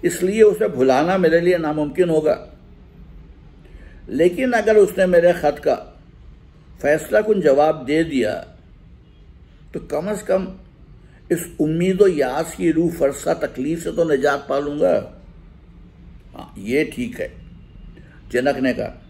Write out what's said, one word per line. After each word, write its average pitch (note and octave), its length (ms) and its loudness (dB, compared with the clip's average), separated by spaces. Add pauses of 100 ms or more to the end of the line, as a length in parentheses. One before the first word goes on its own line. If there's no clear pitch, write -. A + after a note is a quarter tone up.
इसलिए F#3 380 0
उसे G#3 260 4
भुलाना C#3 500 2
मेरे E3+ 240 2
लिए F3 160 2
नामुमकिन D#3 520 -2
होगा। D#3 380 0 (1600)
लेकिन F#3 420 0
अगर G#3+ 260 4
उसने G3 280 4
मेरे F3 280 6
खत D3 260 0
का C3+ 160 0 (1040)
फैसला D#3 400 2
कुन G#3+ 200 0
जवाब D3 440 2
दे D#3 180 0
दिया, B2+ 300 -2 (1400)
तो C#3+ 60 -10
कम F3 360 -6
से - 100 -12
कम F#3+ 220 0 (840)
इस - 300 -4
उम्मीद F3 400 0
व G3+ 60 6
यास D3 480 -2
की F3 160 0
रूह D#3+ 200 0
फरसा C#3+ 420 -2
तकलीफ D#3 500 -6
से E3+ 80 -6
तो E3+ 120 -2
निजात C#3+ 460 0
पा C#3 100 -2
लूंगा।" D3 600 -2 (1200)
"हाँ, - 200 -20
ये A#2+ 280 -2
ठीक - 340 -10
है," - 120 -8 (1000)
जनक B2+ 260 0
ने B2+ 160 -2
कहा। G#2+ 360 -10